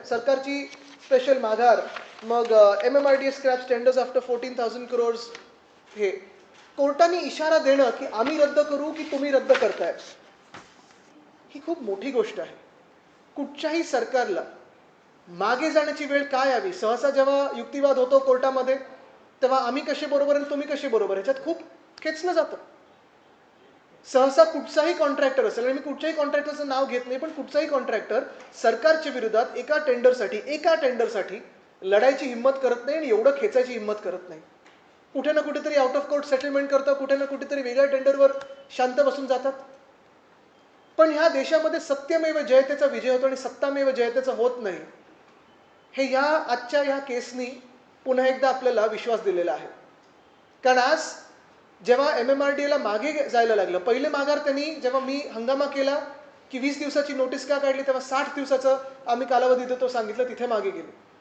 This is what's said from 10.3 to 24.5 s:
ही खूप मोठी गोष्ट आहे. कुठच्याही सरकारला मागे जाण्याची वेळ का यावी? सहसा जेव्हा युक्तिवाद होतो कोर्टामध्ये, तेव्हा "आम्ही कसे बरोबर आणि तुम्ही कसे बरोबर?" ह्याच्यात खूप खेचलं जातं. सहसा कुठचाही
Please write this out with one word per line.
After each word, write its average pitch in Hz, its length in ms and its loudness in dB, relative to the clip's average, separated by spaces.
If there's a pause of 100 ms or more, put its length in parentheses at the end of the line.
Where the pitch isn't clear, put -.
ही 285 160 -18
खूप 339 160 -4
मोठी 208 300 -6
गोष्ट 214 280 -2
आहे. - 160 -12 (800)
कुठच्याही 311 480 -4
सरकारला 240 580 -2 (840)
मागे 226 440 -2
जाण्याची 294 340 0
वेळ 277 180 0
का 269 260 0
यावी? 196 240 -2
सहसा 240 360 0
जेव्हा 277 480 2
युक्तिवाद 269 420 0
होतो 254 200 4
कोर्टामध्ये, 262 560 2 (640)
तेव्हा 262 180 4
"आम्ही 247 260 -2
कसे 302 200 -4
बरोबर 285 300 2
आणि 285 140 0
तुम्ही 285 180 -4
कसे 277 200 -4
बरोबर?" 202 260 0
ह्याच्यात 196 300 -2
खूप 330 180 -4 (400)
खेचलं 320 320 -4
जातं. 294 240 -2 (1600)
सहसा 269 300 6
कुठचाही 311 500 0